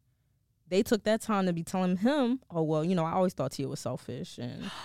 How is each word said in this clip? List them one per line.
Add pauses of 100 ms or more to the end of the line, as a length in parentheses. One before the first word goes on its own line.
(680)
They
took
that
time
to
be
telling
him, (100)
"Oh,
well,
you
know,
I
always
thought
Tia
was
selfish.
And (140)